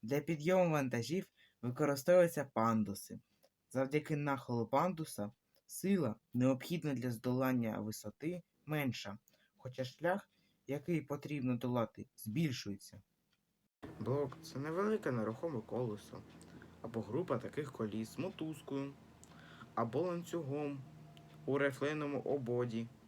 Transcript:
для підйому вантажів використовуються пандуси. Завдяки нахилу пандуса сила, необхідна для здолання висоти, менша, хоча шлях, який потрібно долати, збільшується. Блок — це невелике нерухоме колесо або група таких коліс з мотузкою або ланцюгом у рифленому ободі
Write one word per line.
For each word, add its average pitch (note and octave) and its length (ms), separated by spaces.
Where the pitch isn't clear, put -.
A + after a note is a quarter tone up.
для C3+ 180
підйому E3+ 520
вантажів C3+ 540
використовуються D3 880
пандуси. A2 680
Завдяки C#3+ 460
нахилу C#3 500
пандуса D3+ 640
сила, F3 480
необхідна C3+ 600
для B2 160
здолання B2 680
висоти, G#2+ 640
менша, C3+ 520
хоча B2+ 280
шлях, E3+ 460
який D3 340
потрібно C3+ 560
долати, A#2+ 500
збільшується. G#2+ 840
Блок — C#3 420
це - 160
невелике F3+ 540
нерухоме A2+ 480
колесо G#2+ 600
або A#2 180
група C3 380
таких B2+ 340
коліс A2 420
з - 40
мотузкою D3 760
або A2+ 260
ланцюгом D3+ 840
у C3+ 120
рифленому C#3+ 640
ободі A#2+ 680